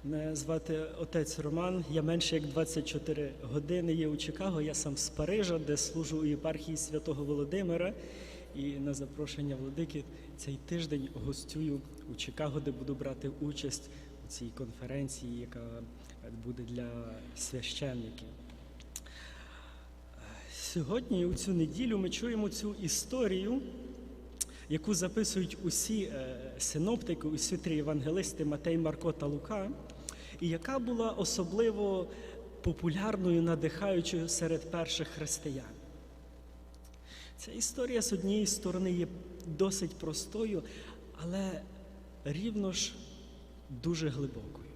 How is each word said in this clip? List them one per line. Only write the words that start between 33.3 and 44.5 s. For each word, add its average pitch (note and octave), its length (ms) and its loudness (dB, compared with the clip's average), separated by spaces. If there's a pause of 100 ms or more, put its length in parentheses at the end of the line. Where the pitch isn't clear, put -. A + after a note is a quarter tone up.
надихаючою E3+ 880 4
серед E3 420 2
перших E3 360 0
християн. C#3+ 580 -2 (1700)
Ця - 140 -10
історія, A#3+ 500 2
з G#3+ 120 2
однієї G3 320 4
сторони, F#3 460 2
є F3 160 4 (380)
досить F3+ 500 2
простою, F#3 680 0 (600)
але F#3 380 0 (640)
рівно G3 460 2
ж - 240 0 (720)
дуже D#3 400 2
глибокою. B2+ 680 -4